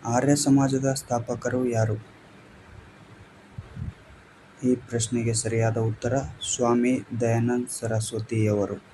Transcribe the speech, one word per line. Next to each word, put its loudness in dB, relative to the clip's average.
ಆರ್ಯ 4
ಸಮಾಜದ 4
ಸ್ಥಾಪಕರು -2
ಯಾರು? 0
ಈ 4
ಪ್ರಶ್ನೆಗೆ -2
ಸರಿಯಾದ 0
ಉತ್ತರ 0
ಸ್ವಾಮಿ 2
ದಯಾನಂದ 2
ಸರಸ್ವತಿಯವರು. -2